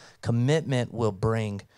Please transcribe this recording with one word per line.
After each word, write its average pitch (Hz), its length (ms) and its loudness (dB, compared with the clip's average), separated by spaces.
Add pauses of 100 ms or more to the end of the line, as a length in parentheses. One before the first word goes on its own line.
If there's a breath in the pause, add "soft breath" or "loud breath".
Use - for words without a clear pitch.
(220 loud breath)
Commitment 123 680 0
will 110 200 0
bring 104 500 -2 (160 soft breath)